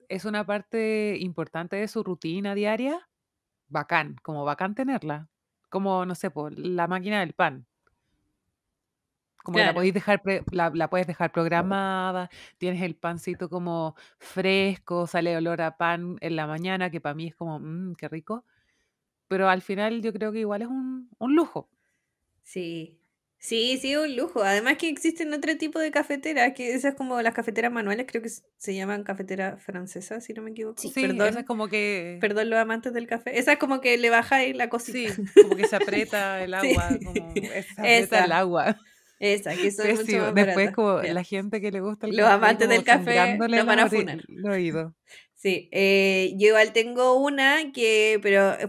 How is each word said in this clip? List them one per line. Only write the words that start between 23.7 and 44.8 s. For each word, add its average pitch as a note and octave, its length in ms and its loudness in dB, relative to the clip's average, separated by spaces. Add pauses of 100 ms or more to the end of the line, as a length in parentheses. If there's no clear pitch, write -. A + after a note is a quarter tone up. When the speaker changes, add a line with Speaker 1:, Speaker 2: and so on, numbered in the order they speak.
Speaker 2:
sí, C4+ 160 -2
un D4+ 200 -2
lujo. C#4 260 -2
Además G#3 360 2
que E4 100 -4
existen D#4 440 -2
otro D4+ 240 -2
tipo D#4+ 220 -6
de D#4 140 -2
cafeteras, C#4+ 640 0
que B3 200 -4
esas C4+ 220 -2
como B3+ 260 -4
las A3+ 120 0
cafeteras A3+ 360 -2
manuales, A3+ 380 -4
creo A#3 120 -6
que A3+ 80 -10
s-, - 140 -14 (140)
se - 180 -8
llaman G3+ 300 -4
cafetera G3 540 -6
francesa, F#3+ 640 -12
si A3+ 140 -14
no A3 80 -12
me A3 80 -12
equivoco. A3 320 -10
Speaker 3:
Sí. G#3+ 80 -10
Speaker 1:
Sí, C4 120 -4
Speaker 2:
Perdón, B3 260 2
Speaker 1:
esa A#3 120 -2
es C4+ 60 -12
como G#3+ 220 -4
que G3 520 -4
Speaker 2:
perdón G#3+ 300 0
los A3+ 80 2
amantes A3+ 340 -2
del A#3 140 -6
café. A#3 320 -4
Esa C4+ 140 4
es D4 60 4
como C4+ 220 0
que A#3+ 160 4
le A#3 140 2
bajáis C4 460 4
la A#3+ 120 -2
cosita. A#3 460 -6
Speaker 1:
Sí, G#3 80 -4 (180)
como G4 160 8
que G4+ 100 2
se G#3+ 100 0
aprieta G3 640 -2
el F3+ 80 -6
Speaker 2:
<laughs> F#3 100 -2
Sí. F3+ 160 2
Speaker 1:
agua, F3 120 0 (160)
como, F3 320 -8
eh, G3 260 -6
se - 180 -18
aprieta A#3 160 4
el G#3+ 80 4
Speaker 2:
Esa. F3+ 340 4
Speaker 1:
agua. F3+ 380 2 (440)
Speaker 2:
Esa, G3+ 360 0
que G3+ 160 0
son G#3 160 0
mucho A3 140 2
Speaker 1:
Pésimo. G#3 240 2
Speaker 2:
más G#3+ 80 -2
Speaker 1:
Después F#3+ 220 4
Speaker 2:
baratas. G3 200 2
Speaker 1:
como G3+ 260 2
Speaker 2:
Ya. D#3 120 -2
Speaker 1:
la F3 100 -2
gente G3+ 360 -6
que G3+ 120 -4
le G3 80 -6
gusta G#3 260 -6
el G#3+ 100 -2
Speaker 2:
Los G#3+ 100 6
Speaker 1:
café, G#3 100 10
Speaker 2:
amantes A3 300 4
Speaker 1:
como A#3+ 100 6
Speaker 2:
del - 80 2
café A#3 320 4
Speaker 1:
sangrándole A3 400 2
Speaker 2:
nos A#3 100 4
van G#3+ 140 4
a - 20 6
Speaker 1:
los A3 100 4
ori-, G#3+ 80 2
Speaker 2:
funar. D#3+ 280 -6
Speaker 1:
los G3+ 260 -6
oídos. D#3+ 380 -2 (420)